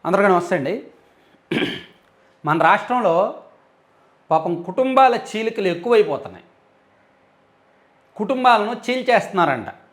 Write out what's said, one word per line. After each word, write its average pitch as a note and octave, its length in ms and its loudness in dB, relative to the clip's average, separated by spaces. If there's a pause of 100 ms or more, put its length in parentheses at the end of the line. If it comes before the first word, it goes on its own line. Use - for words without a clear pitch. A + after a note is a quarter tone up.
అందరికీ G3 240 4
నమస్తే F3+ 260 2
అండి. E3 280 -4 (1600)
మన D#3+ 180 0
రాష్ట్రంలో G3+ 800 0 (880)
పాపం E3+ 320 -2
కుటుంబాల C4 520 2
చీలికలు A3 520 -4
ఎక్కువైపోతున్నాయి. E3+ 800 0 (1700)
కుటుంబాలను A#3+ 600 0 (140)
చీల్చేస్తున్నారంట. F#3 760 0 (280)